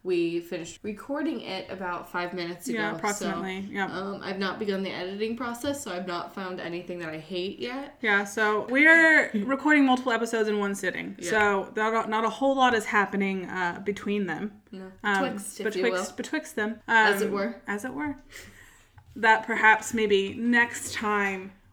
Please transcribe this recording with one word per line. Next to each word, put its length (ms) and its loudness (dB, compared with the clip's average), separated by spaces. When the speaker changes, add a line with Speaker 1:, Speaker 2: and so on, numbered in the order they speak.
Speaker 1:
we 360 0
finished 440 -10
recording 580 -6
it 280 -8
about 400 -8
five 240 -4
minutes 360 -6
ago, 100 -2
Speaker 2:
Yeah, 120 -2
Speaker 1:
so, 60 -6
Speaker 2:
approximately, 720 -4
yeah. 160 -2
Speaker 1:
um, 360 -6
I've 160 -6
not 180 -2
begun 240 -2
the 80 -4
editing 460 -4
process, 480 -4
so 80 -8
I've 160 -6
not 260 -6
found 280 -8
anything 380 -8
that 100 -8
I 80 -8
hate 420 -6
yet. 420 -8
Speaker 2:
Yeah, 220 4
so 460 0
we 180 6
are 440 8
Speaker 1:
<laughs> 40 -8
Speaker 2:
recording 500 4
multiple 280 2
episodes 340 0
in 120 0
one 160 0
sitting, 440 -4
Speaker 1:
Yeah. 100 -6
Speaker 2:
so 460 2
not 300 0
a, 40 -6
not 140 0
a 60 0
whole 260 2
lot 180 6
is 120 0
happening, 640 0
uh, 340 -4
between 440 -2
them. 260 -6
Speaker 1:
No. 140 -14
Speaker 2:
Um, 200 2
Speaker 1:
Betwixt, 240 -12
if 160 -4
you 80 0
Speaker 2:
betwixt, 280 0
Speaker 1:
will. 40 -18
Speaker 2:
betwixt 400 -6
them. 320 -4
Speaker 1:
As 340 4
it 60 0
Speaker 2:
Um, 60 -2
Speaker 1:
were. 340 -4
Speaker 2:
as 180 -4
it 80 -8
were. 220 -6
That 280 4
perhaps 480 4
maybe 420 2
next 580 2
time 580 0